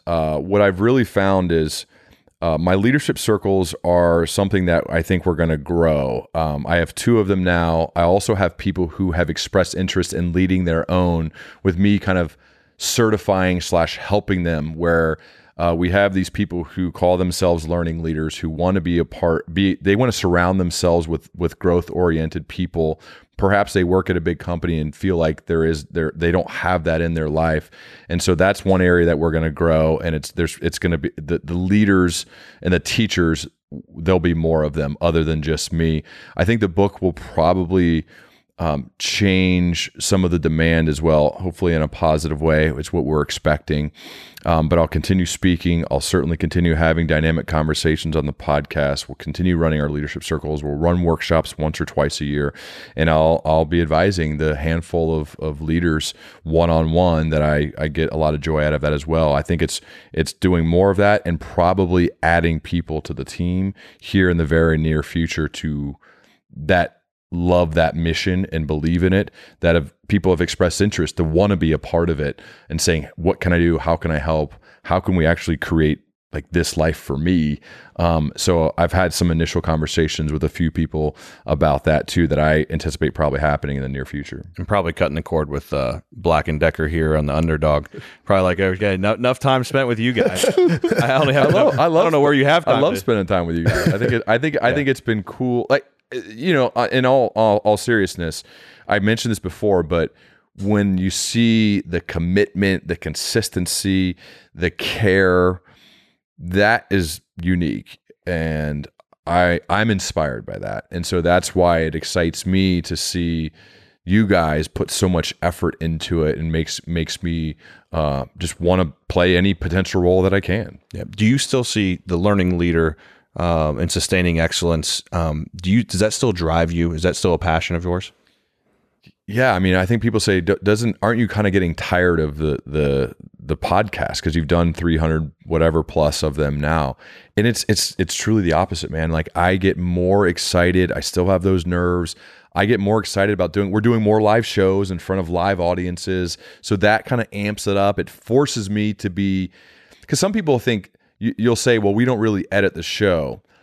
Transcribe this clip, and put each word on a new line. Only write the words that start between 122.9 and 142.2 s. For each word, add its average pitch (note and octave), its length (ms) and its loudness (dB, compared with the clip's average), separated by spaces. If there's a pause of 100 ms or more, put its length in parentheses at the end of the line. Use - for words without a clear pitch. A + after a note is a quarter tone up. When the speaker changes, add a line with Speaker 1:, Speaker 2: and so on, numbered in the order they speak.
Speaker 2:
um, D#2+ 420 0
and F2 120 -2
sustaining F2 500 0
excellence? E2 640 -2 (100)
Um, D#2+ 340 -4 (100)
do F2+ 140 -4
you, A2 140 4
does F2+ 160 -4
that G#2+ 120 2
still A#2+ 200 0
drive E2+ 400 0
you? E2+ 200 0
Is D#2+ 100 -6
that F2+ 140 0
still F2 180 2
a D2 40 2
passion E2+ 380 -2
of E2+ 80 -6
yours? F2+ 280 -4 (1120)
Speaker 1:
Yeah, A#2 280 2
I F2+ 60 2
mean, F#2 160 4
I F#2 100 2
think A2 160 0
people A2+ 160 0
say, F#2+ 220 2
"D-, F2 240 0
doesn't, G#2+ 380 0
aren't A2+ 180 2
you A2 80 2
kinda G#2 240 0
getting F2+ 240 2
tired F2+ 420 2
of D2+ 200 -2
the, D2+ 280 -2
the, C#2 480 0 (240)
the D2 180 -6
podcast - 640 -2
'cause D#2+ 120 -2
you've D#2+ 140 0
done E2+ 240 2
three E2 240 0
hundred D#2+ 340 0 (140)
whatever D#2+ 400 2
plus D2+ 400 0
of D2 100 -2
them C#2+ 240 -2
now?" D2 380 -2 (400)
And G#2 100 2
it's, A#2 220 -2
it's, - 300 -2
it's F2+ 160 -4
truly G#2+ 280 0
the E2+ 100 0
opposite, E2 380 -2
man. D#2+ 220 -2
Like, D#2+ 240 -2
I F2+ 200 2
get F#2+ 220 0
more F2+ 480 2
excited. F2+ 640 2
I - 100 -6
still - 280 -2
have F#2+ 140 2
those F#2 220 2
nerves. F2 520 -2 (400)